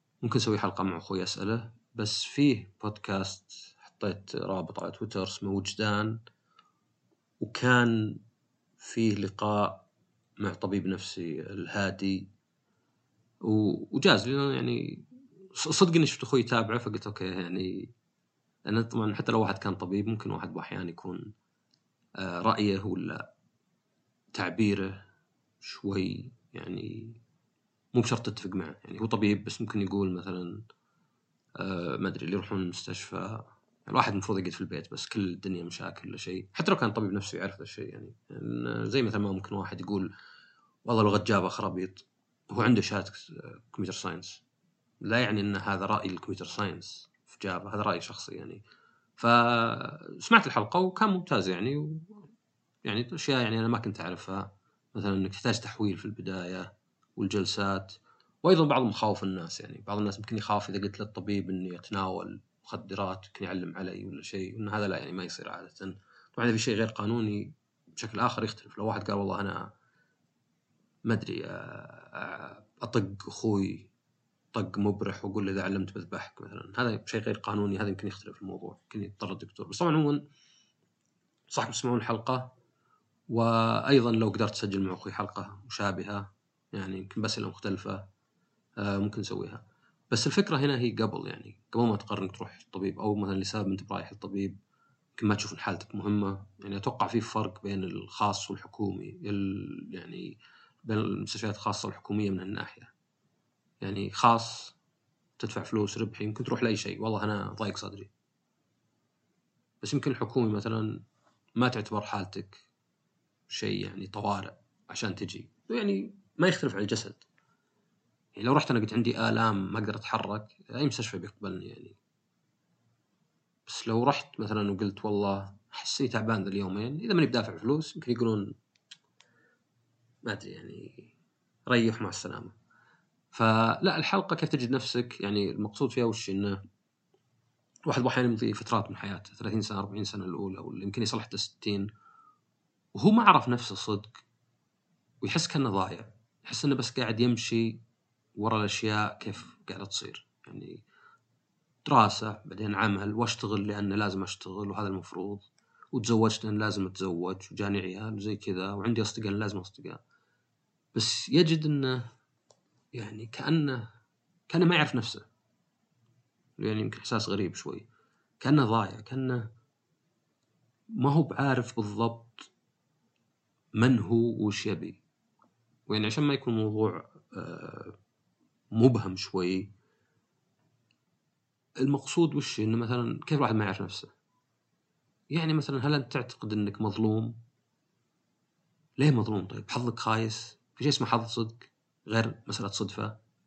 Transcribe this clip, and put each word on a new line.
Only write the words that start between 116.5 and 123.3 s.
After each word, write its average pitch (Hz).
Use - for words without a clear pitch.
عن 98
الجسد. 107
يعني، 104
لو 131
رحت 147
أنا 120
قلت: 107
"عندي 113
آلام، 104
ما 110
أقدر 107
أتحرك"، 107
أي 143
مستشفى 110
بيقبلني، 92
يعني. -